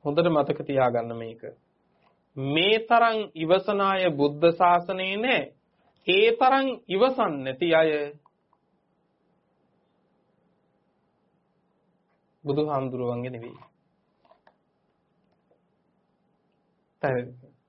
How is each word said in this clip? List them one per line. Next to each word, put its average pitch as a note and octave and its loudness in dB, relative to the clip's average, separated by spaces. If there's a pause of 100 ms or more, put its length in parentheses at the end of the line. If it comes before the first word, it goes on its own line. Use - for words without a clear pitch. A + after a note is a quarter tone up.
හොඳට D#3 0
මතක D3+ 0
තියාගන්න A#2+ 0
මේක. A2+ -14 (960)
මේ E3 0
තරම් A3+ 2 (120)
ඉවසන F#3+ 0
අය F#3+ 0
බුද්ධ D3 2
ශාසනයේ F#3 0
නෑ. A3 -2 (600)
ඒ G3+ 4
තරම් C4+ 2 (180)
ඉවසන් G#3+ 0
නැති C3 -4
අය D#3+ 4 (4000)
බුදුහාමුදුරුවන්ගේ C3 -4
නෙවෙයි. A#2+ -16 (3500)
පැහැදිලිද? B2 -6 (100)